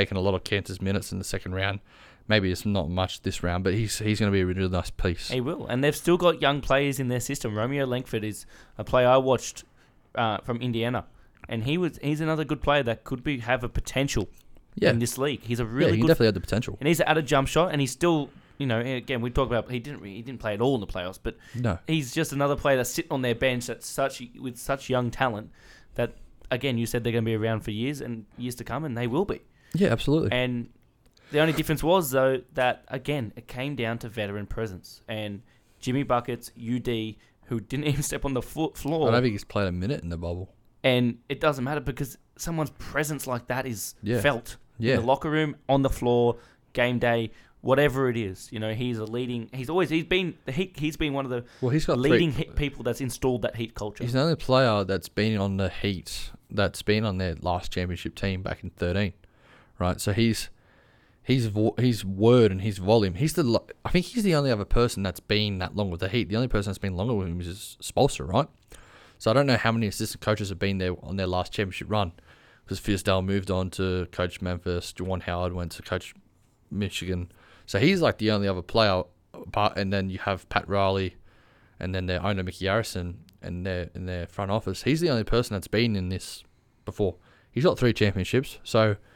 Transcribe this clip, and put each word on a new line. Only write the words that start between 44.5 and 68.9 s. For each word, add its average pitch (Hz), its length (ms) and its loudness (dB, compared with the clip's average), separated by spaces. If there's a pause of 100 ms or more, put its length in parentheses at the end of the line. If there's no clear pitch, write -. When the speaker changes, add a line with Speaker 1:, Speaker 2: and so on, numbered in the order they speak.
Speaker 1:
Yeah. 117 180 2
Speaker 2:
in 120 40 2
the 113 60 -2
locker 143 240 2
room, 151 260 0 (140)
on 139 120 6
the 135 60 2
floor, 120 480 2 (380)
game 123 240 2
day, 117 320 2 (320)
whatever 131 480 4
it 113 80 -2
is. 95 340 -6
You 117 60 -8
know, 110 160 -4
he's 123 240 -2
a 110 60 -6
leading, 120 500 -4
he's 131 160 -6
always, 175 180 2
he's 156 160 0
been, 185 300 0 (100)
the 131 80 -8
Heat, 185 260 -4
he's 151 200 -2
been 151 160 -2
one 139 100 -2
of 127 60 -8
the 120 140 -4 (180)
Speaker 1:
Well, 123 80 0
he's 151 160 2
got 165 80 2
three 127 160 4
Speaker 2:
leading 160 220 6
Heat - 240 -6
people 139 260 -2
that's 120 180 -2
installed 127 420 0
that 117 140 -4
Heat 113 180 -6
culture. 107 300 -8
Speaker 1:
He's 120 80 -2
the 131 80 2
only 160 160 2
player 123 480 4
that's 95 240 -2
been 110 300 2
on 98 180 0
the 95 140 0
Heat - 600 -4 (200)
that's - 320 0
been 107 240 2
on 95 100 0
their 90 240 -2
last 87 320 -2
championship 90 440 -4
team 95 260 -2
back - 220 -6
in 92 60 -8
thirteen, 95 420 0 (640)
right? 90 220 0
So 101 120 0
he's, 113 380 2 (720)
his 127 240 2
vo-, 107 320 2
his 117 260 2
word 107 460 6
and 95 120 -2
his 101 160 -2
volume. 98 360 4
He's 151 200 0
the 170 100 2
lo-, 117 220 2 (180)
I - 60 -4
think 180 160 4
he's 226 180 -2
the 175 100 4
only 139 160 2
other 104 140 0
person 120 400 2
that's 92 160 -4
been 104 380 0
that 92 180 -6
long 101 140 0
with 85 100 -6
the 92 80 0
Heat. 120 200 0
The 98 60 -2
only 123 140 0
person 104 220 0
that's 95 80 -6
been 95 180 -4
longer 113 180 0
with 92 140 -2
him 87 120 -4
is 87 400 -10
Spoelstra, - 480 0
right? 120 200 2 (720)